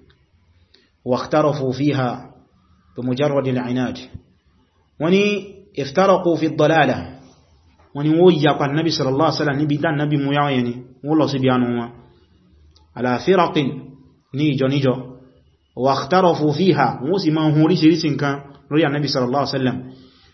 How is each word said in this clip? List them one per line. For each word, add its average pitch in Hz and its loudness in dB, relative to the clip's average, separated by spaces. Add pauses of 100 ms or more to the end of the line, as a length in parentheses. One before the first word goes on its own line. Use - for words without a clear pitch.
(1080)
واخترفوا 131 0
فيها 131 -2 (880)
بمجرد 131 -2
العناد. 123 -4 (1000)
Wọ́n 156 0
ní 196 4 (540)
افترقوا 175 2
في 156 -2
الضلالة. 151 2 (1000)
Wọ́n 139 -6
ní 151 2
wọ́n 170 6
yapa 143 2
Nabi 160 0
sallallahu 143 0
alaihi 139 -2
wasallam 143 0
níbi 147 0
tá 165 0
Nabi 147 0
mú 139 0
yáwọn 143 2
yẹn 123 0
ni, 120 -4 (320)
wọ́n 151 0
lọ 139 2
sí 135 -4
ibi 131 2
ànú 123 2 (120)
wọn. 120 -8 (1040)
على 123 -2
فرق 175 2 (800)
ní 139 -2 (100)
ìjọ 131 0
níjọ. 135 0 (840)
واخترفوا 151 2
فيها. 147 0
Wọ́n 170 -2
sì 156 0
máa 156 2
hun 151 4
oríṣiríṣi 165 2
nǹkan 139 -2 (360)
lórí 151 2 (100)
Nabi 143 -2
sallallahu 131 -2
alaihi 131 -8
wasallam. 127 -2 (580)